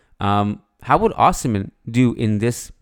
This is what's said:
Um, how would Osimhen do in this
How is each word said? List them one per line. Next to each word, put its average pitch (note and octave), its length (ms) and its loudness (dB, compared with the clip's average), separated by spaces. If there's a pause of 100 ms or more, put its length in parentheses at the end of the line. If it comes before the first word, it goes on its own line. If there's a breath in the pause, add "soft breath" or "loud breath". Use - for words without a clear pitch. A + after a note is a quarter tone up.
(200 loud breath)
Um, G#2 420 0 (200)
how C3 160 0
would G#3+ 160 2
Osimhen A2+ 580 0 (180)
do A#2+ 260 2
in G#2+ 240 0
this A#2+ 320 -4 (100)